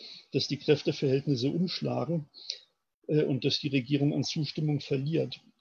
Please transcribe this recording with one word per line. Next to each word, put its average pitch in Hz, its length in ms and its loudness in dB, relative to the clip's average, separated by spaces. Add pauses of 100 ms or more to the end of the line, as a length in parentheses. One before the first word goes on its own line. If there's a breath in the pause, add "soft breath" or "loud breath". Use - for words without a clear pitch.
(320 loud breath)
dass 135 160 0
die 139 100 -4
Kräfteverhältnisse 143 920 2
umschlagen, 147 800 -2 (800 loud breath)
äh, 151 160 4
und 131 200 0
dass 139 160 0
die 151 100 -4
Regierung 139 440 2
an 143 100 0
Zustimmung 151 580 -2
verliert. 139 580 -2 (220)